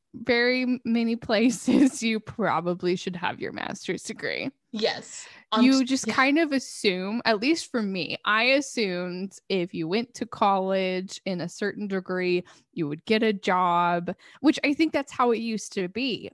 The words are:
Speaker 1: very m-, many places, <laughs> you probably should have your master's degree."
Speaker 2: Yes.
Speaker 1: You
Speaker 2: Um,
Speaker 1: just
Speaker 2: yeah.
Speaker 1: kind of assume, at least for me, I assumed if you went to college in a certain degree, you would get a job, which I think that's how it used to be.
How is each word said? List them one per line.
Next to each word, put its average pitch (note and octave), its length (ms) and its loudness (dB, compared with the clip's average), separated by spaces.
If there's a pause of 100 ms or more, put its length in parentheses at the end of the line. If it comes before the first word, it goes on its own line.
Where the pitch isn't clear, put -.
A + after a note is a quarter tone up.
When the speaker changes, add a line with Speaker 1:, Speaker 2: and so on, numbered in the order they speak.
(140)
Speaker 1:
very B3 480 2
m-, B3 220 0
many A3+ 320 2
places, A#3+ 840 4
<laughs> - 0 -
you A3+ 160 0
probably F3+ 760 0
should F3+ 200 -6
have - 240 -4
your - 120 -6
master's - 500 -6
degree." A#2+ 480 -6 (220)
Speaker 2:
Yes. - 540 -6 (340)
Speaker 1:
You C4 200 8
Speaker 2:
Um, C4 40 2
Speaker 1:
just C4 220 -2
Speaker 2:
yeah. A3 80 -2
Speaker 1:
kind C#4 240 4
of D#4 140 2
assume, G#3 720 -2
at G#3+ 160 2
least D4+ 320 0
for A#3 100 0
me, F#3+ 420 -4
I G#3+ 200 2
assumed F#3+ 920 -2 (120)
if F3+ 260 -2
you D#3+ 140 -4
went A3+ 260 -4
to - 120 -6
college F#3+ 1000 0
in F3+ 140 -4
a E3+ 80 -6
certain G3+ 400 -6
degree, F3+ 560 -2 (280)
you D#3+ 140 -4
would D3+ 180 -8
get A3 200 2
a A3 80 2
job, F3 800 2 (280)
which - 200 2
I C#4+ 120 0
think D#4+ 180 2
that's C#4+ 180 -2
how B3 220 2
it G#3+ 80 2
used A3+ 320 -4
to F3+ 160 -2
be. A#3+ 460 -6